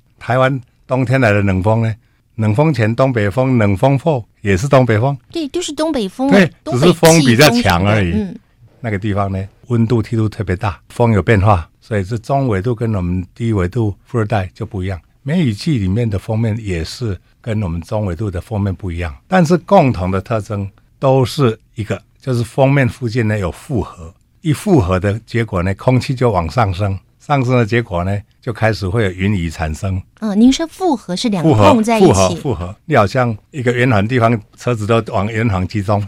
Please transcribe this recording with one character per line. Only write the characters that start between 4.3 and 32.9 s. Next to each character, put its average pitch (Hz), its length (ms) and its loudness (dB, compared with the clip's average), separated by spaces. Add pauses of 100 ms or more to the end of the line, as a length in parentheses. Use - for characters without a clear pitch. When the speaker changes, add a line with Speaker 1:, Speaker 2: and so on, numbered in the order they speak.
Speaker 1:
也 98 140 2
是 120 120 -2
东 131 180 4
北 113 100 2
风。 135 200 0 (160)
Speaker 2:
对， 311 160 -4
就 339 120 -6
是 339 120 -6
东 311 180 -2
北 233 180 -4
风。 262 220 -4
Speaker 1:
对， 202 180 4 (140)
Speaker 2:
东 - 160 -4
北 151 80 4
季 180 60 6
风。 165 180 4
Speaker 1:
只 165 80 6
是 - 20 6
风 - 60 -
比 117 100 4
较 143 140 6 (120)
强 90 220 2
而 104 200 2
已。 85 80 -2
Speaker 2:
嗯。 202 260 -4 (420)
Speaker 1:
那 117 100 -8
个 101 80 -4
地 104 140 -4
方 98 200 -2
呢， 95 120 -4 (240)
温 113 180 2
度 117 140 2
梯 113 160 -4
度 110 120 0
特 104 160 -8
别 90 100 -4
大， - 260 -4 (100)
风 117 220 2
有 101 80 4
变 104 200 4
化， 95 280 2 (120)
所 - 180 -6
以 95 60 -2
是 113 120 -6
中 139 300 -2
纬 95 160 -2
度 120 120 -2
跟 113 200 -4
我 95 60 -2
们 87 340 -2
低 117 180 -2
纬 92 140 0
度 107 260 -2 (120)
副 - 140 -6
热 110 60 0
带 98 300 -2
就 110 100 -12
不 92 200 -8
一 - 20 -6
样。 95 140 -8 (240)
梅 160 160 -2
雨 127 120 2
季 131 260 -2
里 95 100 0
面 113 200 0
的 101 100 -2
封 110 180 -4
面 110 240 -2
也 90 240 -6
是 104 320 -8 (240)
跟 110 220 -6
我 92 60 -4
们 85 120 -4
中 107 260 -4
纬 90 80 -4
度 107 140 -6
的 87 120 -6
封 104 200 -6
面 98 140 -2
不 90 160 -8
一 82 80 -8
样， 82 180 -6 (100)
但 185 180 2
是 170 140 2
共 160 340 4
同 92 180 -4
的 95 100 -2
特 110 200 -4
征 98 280 -6 (300)
都 135 260 2
是 117 340 0 (180)
一 113 60 -6
个， 98 180 -6 (200)
就 131 140 -4
是 120 80 0
封 139 300 2
面 139 160 2
附 120 200 -6
近 113 200 -2
呢 107 100 -2
有 90 120 -4
复 110 320 -4
合， 80 300 -14 (280)
一 156 120 -2
复 175 280 2
合 92 180 2
的 101 260 -2
结 117 200 -4
果 95 180 -4
呢， 95 140 0
空 127 240 2
气 143 120 -4
就 120 200 0
往 82 180 -2
上 101 240 0
升， 98 240 -2 (260)
上 139 200 0
升 127 120 2
的 120 80 2
结 117 160 0
果 87 220 -4
呢， 98 160 -2 (220)
就 123 120 -6
开 110 200 0
始 95 160 -6
会 113 160 0
有 95 80 -2
云 95 200 -2
雨 85 160 -2
产 78 240 -6
生。 95 300 -4 (160)
Speaker 2:
嗯， 208 200 -2
您 247 140 6
说 330 140 -4
复 330 300 -2
合 180 180 -8
是 214 140 -4
两 185 160 -2
个 160 60 4
Speaker 1:
复 143 40 6
合， 104 180 6
Speaker 2:
碰 226 80 4
在 220 200 0
一 - 20 4
起？ 180 60 8
Speaker 1:
复 127 40 6
合， 95 220 2
复 147 200 -4
合。 87 300 -8
你 151 120 0